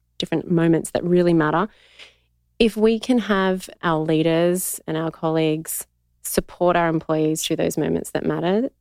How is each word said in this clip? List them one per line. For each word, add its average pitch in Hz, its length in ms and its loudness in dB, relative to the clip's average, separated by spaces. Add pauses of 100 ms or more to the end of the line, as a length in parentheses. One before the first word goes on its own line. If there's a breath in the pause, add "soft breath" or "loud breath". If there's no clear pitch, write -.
(200)
different - 320 -4
moments 165 400 2
that - 120 -2
really 175 300 2
matter. 160 340 2 (920 loud breath)
If 226 180 2
we 220 220 2
can 247 180 0
have 190 500 0 (140)
our 165 180 0
leaders 165 840 0
and 160 100 -4
our 160 140 -4
colleagues 160 760 -2 (340)
support - 540 0
our 170 120 2
employees 160 560 0
through 160 120 -2
those 165 240 -2
moments 160 320 -2
that - 160 -4
matter 175 420 -2 (120)